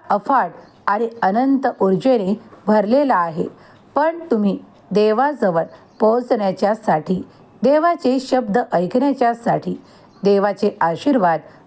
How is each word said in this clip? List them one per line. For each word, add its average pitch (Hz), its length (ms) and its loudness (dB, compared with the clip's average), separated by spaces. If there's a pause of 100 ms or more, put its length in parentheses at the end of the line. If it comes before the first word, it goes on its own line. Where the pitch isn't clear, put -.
(100)
अफाट 254 400 0 (360)
आणि 220 220 0 (140)
अनंत 262 440 2 (140)
ऊर्जेने 196 600 0 (260)
भरलेला 220 500 2
आहे, 170 300 -2 (480)
पण 320 240 0 (120)
तुम्ही 208 280 0 (320)
देवाजवळ 214 760 0 (360)
पोहोचण्याच्यासाठी, 208 1200 0 (380)
देवाचे 285 580 2
शब्द 240 380 -2 (140)
ऐकण्याच्यासाठी, 196 1080 -2 (440)
देवाचे 202 560 2
आशीर्वाद 170 600 0 (260)